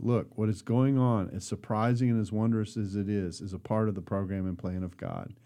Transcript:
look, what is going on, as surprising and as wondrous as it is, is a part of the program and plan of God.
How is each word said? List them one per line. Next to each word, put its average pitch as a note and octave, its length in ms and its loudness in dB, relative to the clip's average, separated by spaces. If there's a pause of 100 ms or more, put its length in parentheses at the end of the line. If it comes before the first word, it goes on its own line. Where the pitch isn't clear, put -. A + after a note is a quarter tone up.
look, A#2 360 0
what G#2+ 120 2
is G#2+ 140 -2
going C3 360 4
on, A#2 320 4
as F#2+ 140 -8
surprising A#2+ 640 2
and A2+ 100 4
as G2+ 120 -2
wondrous A2 440 0
as G2+ 200 -2
it G2+ 120 -2
is, F#2+ 320 -2
is F#2+ 120 -8
a F2+ 80 -6
part A2 280 0
of G2+ 60 -2
the F#2 80 -6
program F#2+ 440 -2
and F2+ 120 -4
plan F#2 240 -4
of F2+ 140 -6
God. - 380 -8 (120)